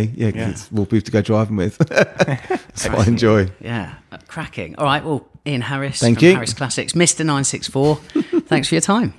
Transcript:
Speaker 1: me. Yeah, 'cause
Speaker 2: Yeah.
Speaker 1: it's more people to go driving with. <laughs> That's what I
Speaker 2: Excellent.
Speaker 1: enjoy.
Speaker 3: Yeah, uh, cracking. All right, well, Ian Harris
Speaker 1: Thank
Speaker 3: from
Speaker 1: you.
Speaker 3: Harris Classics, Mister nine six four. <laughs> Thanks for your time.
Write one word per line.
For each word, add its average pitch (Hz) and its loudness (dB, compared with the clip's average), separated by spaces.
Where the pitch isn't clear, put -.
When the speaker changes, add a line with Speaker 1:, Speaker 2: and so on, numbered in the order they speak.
Speaker 1:
me. 113 -6
Yeah, 110 0
'cause 110 -8
Speaker 2:
Yeah. 113 -4
Speaker 1:
it's - -12
more 104 0
people 110 0
to - -6
go 104 2
driving 110 0
with. 98 -2
<laughs> - 2
That's - 0
what - 2
I 143 -4
Speaker 2:
Excellent. - 0
Speaker 1:
enjoy. 107 4
Speaker 3:
Yeah, 101 -8
uh, - -20
cracking. 92 -12
All 147 -2
right, 143 0
well, 147 -4
Ian 139 -2
Harris 135 -6
Speaker 1:
Thank 117 4
Speaker 3:
from 156 8
Speaker 1:
you. 185 8
Speaker 3:
Harris 120 -2
Classics, - -6
Mister 170 0
nine 143 0
six - -6
four. 147 2
<laughs> - -4
Thanks 151 0
for 165 0
your 165 2
time. 202 0